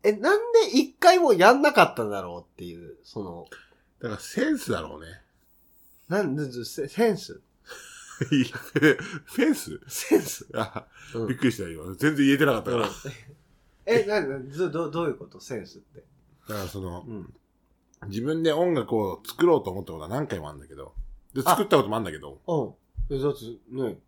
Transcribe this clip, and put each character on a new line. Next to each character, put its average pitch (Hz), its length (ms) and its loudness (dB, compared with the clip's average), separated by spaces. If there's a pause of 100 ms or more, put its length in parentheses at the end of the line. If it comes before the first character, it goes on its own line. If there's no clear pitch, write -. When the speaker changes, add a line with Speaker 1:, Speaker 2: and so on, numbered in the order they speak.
Speaker 1:
え、 208 120 6
な 269 220 4
ん 427 40 0 (140)
で 453 180 6
一 262 220 2
回 359 260 8
も 285 140 6
や 185 180 10
ん 277 100 6
な 294 100 4
か 190 120 6
っ - 120 2
た 117 80 -2
ん 104 60 -4
だ 101 120 -4
ろ 87 180 -10 (100)
う - 40 -20
っ - 20 -20
て 90 100 -14
い 85 180 -14
う、 69 200 -18
そ - 200 -12
の。 85 220 -14 (560)
Speaker 2:
だ 120 80 -8
か 104 60 -6
ら - 60 -14
セ - 240 -2
ン 311 120 0
ス - 140 -6
だ 85 100 -2
ろ 76 160 -14
う 78 40 -18
ね。 82 60 -18 (1000)
Speaker 1:
な 196 160 0
ん 139 120 -2
で、 151 160 -6 (140)
セ-、 - 220 -8
セ 233 200 0
ン 196 100 0
ス？ - 240 -16 (500)
Speaker 2:
<laughs> - 400 -8
い 139 100 4
や、 123 60 0
フ - 320 -6 (640)
ェ 311 60 4
ン 277 60 2
ス？ - 320 -12
Speaker 1:
セ - 280 -2
ン - 60 6
ス？ - 340 -12
Speaker 2:
あ、 - 320 -6 (260)
Speaker 1:
う 117 120 -4
ん。 - 20 -6
Speaker 2:
び 127 80 -2
っ - 20 -16
く - 80 0
り 120 60 6
し - 100 -8
た、 87 80 -8
今。 80 140 -14 (120)
全 147 200 0
然 139 100 4
言 139 100 6
え - 20 -4
て 147 100 4
な 135 60 2
か 107 60 -2
っ 92 40 -10
た 127 80 -4
か 120 60 0
ら。 113 100 0
Speaker 1:
う - 20 -6
ん。 - 40 -10 (920)
え、 226 200 2
な、 202 200 0
な、 135 140 -6
ど、 143 300 -4
ど、 156 200 -4
ど 165 140 -4
う 165 40 0
い 139 40 -2
う - 40 -6
こ 87 100 -16
と？ 95 140 -20
セ - 180 -10
ン 92 100 -12
ス - 100 -20
っ - 40 -20
て。 - 220 -20 (440)
Speaker 2:
だ 107 80 -10
か 101 80 -6
ら 90 40 -8
そ 98 140 -10
の、 90 260 -10
Speaker 1:
う 117 40 -12
ん。 98 220 -14 (720)
Speaker 2:
自 101 140 -6
分 156 200 -2
で 160 120 2
音 175 200 2
楽 117 200 0
を 98 300 -2
作 - 220 0
ろ 165 120 8
う - 60 0
と 98 60 -4
思 92 120 -6
っ - 20 -12
た 82 80 -12
こ 80 60 -10
と 78 60 -12
は 80 40 -12
何 131 180 -4
回 95 140 -8
も 76 100 -10
あ 76 40 -14
る 73 40 -16
ん 67 40 -18
だ - 60 -20
け 71 60 -20
ど。 71 220 -18 (380)
で、 131 120 -4
Speaker 1:
あ。 180 60 4
Speaker 2:
作 196 120 2
っ 202 40 -2
た 160 100 4
こ 117 60 4
と 98 60 -4
も 107 80 -2
あ - 20 -2
る 110 40 -4
ん - 20 -6
だ 85 60 -6
け 76 60 -10
ど。 71 300 -16
Speaker 1:
う - 680 -4
ん。 - 20 -4
え、 131 60 -2
だ 143 80 2
っ 139 40 -2
て - 60 -8 (300)
ね。 127 380 -4